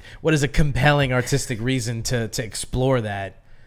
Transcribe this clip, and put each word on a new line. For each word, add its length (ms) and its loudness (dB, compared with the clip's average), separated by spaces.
what 120 2
is 100 2
a 40 0
compelling 640 4
artistic 480 0
reason 440 -2
to, 260 -2
to 140 -6
explore 580 0
that? 400 -8